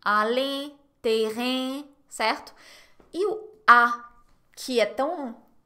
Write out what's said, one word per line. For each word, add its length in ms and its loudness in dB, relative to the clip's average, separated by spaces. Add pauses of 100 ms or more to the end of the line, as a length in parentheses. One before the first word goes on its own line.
Além, 760 0 (240)
terrain, 840 -2 (200)
certo? 460 -4 (580)
E 140 -2
o 220 -4 (180)
A, 440 4 (440)
que 260 -4
é 60 4
tão 500 -4 (300)